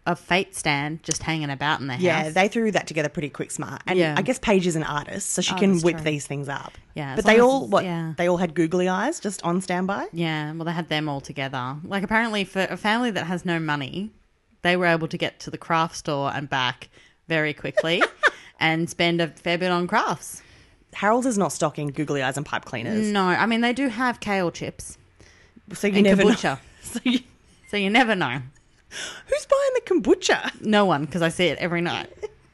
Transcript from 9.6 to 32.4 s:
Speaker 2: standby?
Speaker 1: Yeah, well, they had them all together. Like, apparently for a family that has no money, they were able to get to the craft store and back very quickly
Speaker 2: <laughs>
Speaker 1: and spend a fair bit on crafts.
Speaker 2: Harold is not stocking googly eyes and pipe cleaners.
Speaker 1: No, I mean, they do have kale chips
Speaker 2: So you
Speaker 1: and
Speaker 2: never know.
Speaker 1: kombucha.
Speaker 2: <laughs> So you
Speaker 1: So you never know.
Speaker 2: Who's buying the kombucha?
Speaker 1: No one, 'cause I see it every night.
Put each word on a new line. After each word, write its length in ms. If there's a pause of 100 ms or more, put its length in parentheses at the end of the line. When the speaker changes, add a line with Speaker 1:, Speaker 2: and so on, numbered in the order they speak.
Speaker 2:
standby? 500
Speaker 1:
Yeah, 420
well, 120
they 80
had 160
them 180
all 140
together. 640
Like, 180
apparently 400
for 260
a 60
family 360
that 160
has 180
no 160
money, 500 (500)
they 140
were 120
able 200
to 100
get 240
to 100
the 60
craft 380
store 380
and 160
back 400 (400)
very 240
quickly 500 (280)
Speaker 2:
<laughs> 280
Speaker 1:
and 300
spend 320
a 80
fair 280
bit 140
on 160
crafts. 540 (540)
Speaker 2:
Harold 300
is 120
not 160
stocking 340
googly 340
eyes 140
and 100
pipe 200
cleaners. 420
Speaker 1:
No, 200
I 180
mean, 160
they 100
do 160
have 320
kale 320
chips 460 (760)
Speaker 2:
So 140
you 80
Speaker 1:
and 80
Speaker 2:
never 220
know. 60
Speaker 1:
kombucha. 280 (120)
Speaker 2:
<laughs> 120
So 220
you 140 (500)
Speaker 1:
So 80
you 120
never 260
know. 260 (840)
Speaker 2:
Who's 220
buying 260
the 80
kombucha? 840
Speaker 1:
No 220
one, 220
'cause 160
I 60
see 180
it 100
every 240
night. 300 (420)